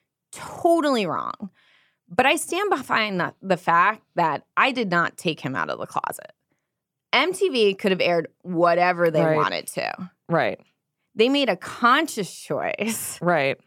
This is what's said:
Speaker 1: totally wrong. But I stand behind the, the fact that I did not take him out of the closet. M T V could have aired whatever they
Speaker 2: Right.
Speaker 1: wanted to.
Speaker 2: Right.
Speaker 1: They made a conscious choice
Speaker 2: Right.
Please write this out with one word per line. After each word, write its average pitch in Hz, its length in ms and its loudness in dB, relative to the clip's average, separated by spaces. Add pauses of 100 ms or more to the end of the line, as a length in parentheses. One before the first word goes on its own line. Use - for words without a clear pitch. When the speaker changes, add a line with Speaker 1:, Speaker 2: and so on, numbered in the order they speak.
(320)
Speaker 1:
totally 294 720 0
wrong. 117 440 -6 (580)
But 254 180 2
I 311 100 4
stand 370 340 -4
behind 226 500 -2
the, 147 220 -4
the 185 140 0
fact 175 460 2 (140)
that 160 280 0 (120)
I 247 160 4
did 226 180 -2
not 170 260 0
take 165 240 -4
him 135 140 -6
out 78 160 -2
of 62 80 -6
the 95 80 -8
closet. - 460 -8 (800)
M 302 200 4
T 381 160 0
V 214 260 2
could 196 160 0
have 180 100 2
aired 170 280 0 (140)
whatever 175 680 2
they 160 120 2
Speaker 2:
Right. 156 140 2
Speaker 1:
wanted 90 320 -2
to. - 420 -8 (180)
Speaker 2:
Right. 139 320 0 (560)
Speaker 1:
They 226 120 4
made 277 200 0
a 185 80 0
conscious 247 760 0
choice - 880 -6
Speaker 2:
Right. 156 460 2